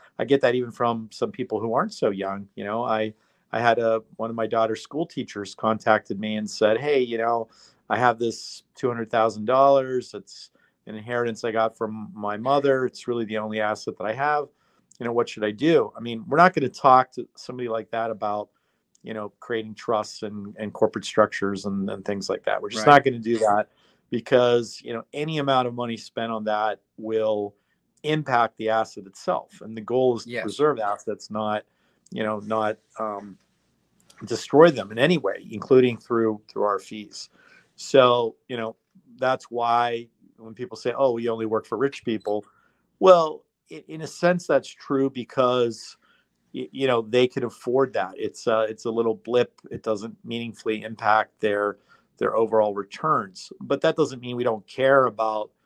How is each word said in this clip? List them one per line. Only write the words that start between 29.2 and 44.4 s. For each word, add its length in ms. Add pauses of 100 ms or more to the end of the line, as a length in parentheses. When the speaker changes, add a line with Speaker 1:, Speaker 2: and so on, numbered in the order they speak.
Speaker 1:
And 140
the 60
goal 340
is 100
to 40
Speaker 2:
Yes. 140
Speaker 1:
preserve 360
assets, 520
not, 320 (480)
you 100
know, 180
not, 380 (220)
um, 360 (880)
destroy 440
them 220
in 80
any 180
way, 320
including 480
through, 500
through 160
our 140
fees. 540 (460)
So, 580 (120)
you 100
know, 180 (420)
that's 320
why 580 (300)
when 160
people 240
say, 180
"Oh, 180
we 140
only 200
work 180
for 140
rich 260
people." 400 (540)
Well, 440 (280)
i-, 160
in 140
a 60
sense, 380